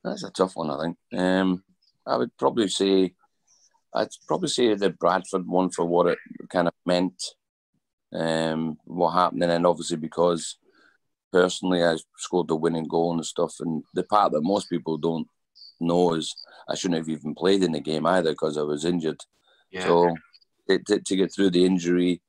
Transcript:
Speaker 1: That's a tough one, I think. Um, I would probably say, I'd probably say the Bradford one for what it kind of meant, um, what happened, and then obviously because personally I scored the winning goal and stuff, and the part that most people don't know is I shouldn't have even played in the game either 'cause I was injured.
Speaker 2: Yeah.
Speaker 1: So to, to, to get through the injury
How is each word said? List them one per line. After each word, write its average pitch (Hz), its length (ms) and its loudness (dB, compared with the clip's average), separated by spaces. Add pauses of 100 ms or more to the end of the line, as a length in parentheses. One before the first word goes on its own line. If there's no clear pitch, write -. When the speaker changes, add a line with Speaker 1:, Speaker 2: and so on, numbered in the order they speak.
Speaker 1:
That's - 200 -8
a 98 60 -12
tough 92 260 0
one, 78 140 -4
I 71 120 -6
think. 85 380 -6
Um, 92 440 2 (420)
I 135 100 0
would 123 200 -4
probably 127 320 0
say, 95 460 2 (800)
I'd 110 140 -2 (180)
probably 165 220 -2
say 120 260 2
the 101 160 0
Bradford 90 560 -2
one 90 240 0
for 87 140 -2
what 87 240 2
it 85 100 0 (320)
kind 87 180 2
of 85 60 -2 (100)
meant, 90 380 0 (880)
um, 80 720 -2
what 85 260 -2
happened, 87 320 0
and 87 100 2
then 85 140 2
obviously 85 300 0
because 82 600 -2 (760)
personally 92 520 2
I 82 120 2 (200)
scored 87 320 -4
the 80 80 0
winning 82 300 -2
goal 82 260 0
and 82 140 -4
stuff, - 340 -4
and 80 220 -8 (120)
the 90 100 -2
part 104 280 2
that 78 100 0
most 98 280 -2
people 82 260 -4
don't 80 320 -4 (520)
know 85 340 2
is 80 200 -6 (340)
I - 60 -4
shouldn't 87 240 -2
have 80 100 -6
even 76 260 -6
played 95 280 2
in 85 100 2
the 76 80 -4
game 78 260 -4
either 85 280 2
'cause 76 240 -2
I 76 40 -2
was 73 220 -4
injured. 80 360 -2 (500)
Speaker 2:
Yeah. 92 160 -8
Speaker 1:
So 85 280 4 (540)
to, 95 100 4
to, 101 220 0
to 95 160 -2
get 95 180 0
through 98 160 2
the 90 140 4
injury 90 640 2